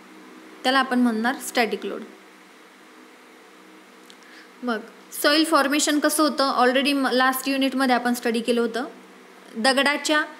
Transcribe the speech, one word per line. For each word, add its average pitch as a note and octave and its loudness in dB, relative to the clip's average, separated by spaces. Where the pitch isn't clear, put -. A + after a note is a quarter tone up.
त्याला C4 2
आपण B3+ 0
म्हणणार A#3+ 0
static A3 -2
load. - -10
मग A#3+ -2
soil D#4 4
formation D4 2
कसं D4+ 0
होतं, C4 2
already C4 2
म-, C4+ 0
last B3+ 0
युनिटमध्ये C4+ 0
आपण A#3+ 0
study A#3 -2
केलं A#3 0
होतं. A#3 -4
दगडाच्या C#4 0